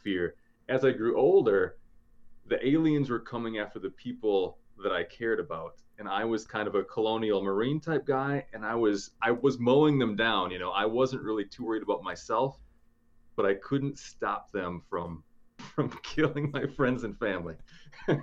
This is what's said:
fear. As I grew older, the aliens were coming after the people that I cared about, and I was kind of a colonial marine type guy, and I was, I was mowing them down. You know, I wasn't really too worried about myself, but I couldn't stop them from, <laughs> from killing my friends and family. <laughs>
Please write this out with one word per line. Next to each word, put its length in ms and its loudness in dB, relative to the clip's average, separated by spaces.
fear. 320 -2
As 160 2
I 60 6
grew 260 0
older, 580 4
the 180 -2
aliens 440 2
were 100 0
coming 380 -6
after 200 -6
the 120 -6
people 680 0
that 120 0
I 100 0
cared 360 -2
about, 420 -8
and 80 -10
I 160 -2
was 220 0
kind 200 -4
of 100 -4
a 80 2
colonial 600 0
marine 380 0
type 240 -2
guy, 480 -2
and 120 -10
I 100 -4
was, 360 2
I 100 2
was 280 2
mowing 400 6
them 160 0
down. 360 0
You 80 -8
know, 120 -4
I 140 2
wasn't 380 0
really 220 -2
too 200 -12
worried 180 -2
about 200 -2
myself, 540 -2
but 100 2
I 100 4
couldn't 420 -2
stop 540 -6
them 380 -4
from, 340 -6
<laughs> 120 -20
from 140 0
killing 500 -2
my 140 -2
friends 360 0
and 140 -8
family. 380 -4
<laughs> 160 4